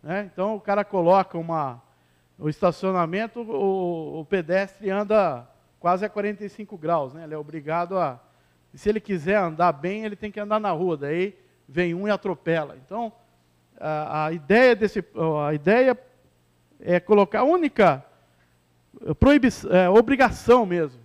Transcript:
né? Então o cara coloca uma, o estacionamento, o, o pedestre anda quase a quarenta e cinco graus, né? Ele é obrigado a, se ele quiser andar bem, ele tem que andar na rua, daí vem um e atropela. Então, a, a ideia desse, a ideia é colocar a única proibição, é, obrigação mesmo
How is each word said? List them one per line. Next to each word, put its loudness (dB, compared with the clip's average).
né? -8
Então -4
o -12
cara -2
coloca 2
uma, -6
o -6
estacionamento, -2
o, -4
o -12
pedestre -4
anda 0
quase 0
a -6
quarenta -8
e -12
cinco -18
graus, -2
né? -18
Ele -14
é -10
obrigado -6
a, -4
se -4
ele -2
quiser -2
andar 0
bem, -6
ele -8
tem -12
que -14
andar -2
na -4
rua, -2
daí -6
vem -2
um -6
e 0
atropela. -4
Então, -8
a, -4
a -4
ideia 4
desse, -4
a -2
ideia 2
é 0
colocar 4
a 2
única 2
proibição, 4
é, 4
obrigação 4
mesmo -4